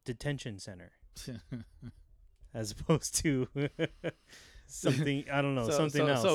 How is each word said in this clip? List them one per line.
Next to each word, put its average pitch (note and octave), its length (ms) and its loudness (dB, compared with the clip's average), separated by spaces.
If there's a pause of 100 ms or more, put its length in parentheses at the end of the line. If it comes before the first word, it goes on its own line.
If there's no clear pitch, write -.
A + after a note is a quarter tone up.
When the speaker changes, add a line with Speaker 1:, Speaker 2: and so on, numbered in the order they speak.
Speaker 1:
detention B2+ 560 -6
center F2+ 320 -14 (260)
Speaker 2:
<laughs> - 1400 -14
Speaker 1:
as A2 160 -4
opposed - 460 0
to C3+ 400 2
<laughs> - 1120 -6
something, C#3+ 640 0
I C#3+ 80 4
don't C#3 140 2
know, A#2+ 100 2
Speaker 2:
So, D3 120 2
Speaker 1:
something D3+ 280 2
Speaker 2:
so, - 20 4
Speaker 1:
else. C3 140 4 (140)